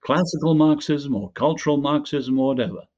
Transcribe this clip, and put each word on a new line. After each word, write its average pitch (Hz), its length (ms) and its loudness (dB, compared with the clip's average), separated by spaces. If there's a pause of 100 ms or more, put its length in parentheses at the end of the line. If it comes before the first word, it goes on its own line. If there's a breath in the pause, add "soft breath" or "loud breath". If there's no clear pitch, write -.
classical 160 540 0
Marxism 147 600 2
or 98 180 -6
cultural 151 460 0
Marxism 139 600 -2
or 131 100 2
whatever 113 340 -2 (160)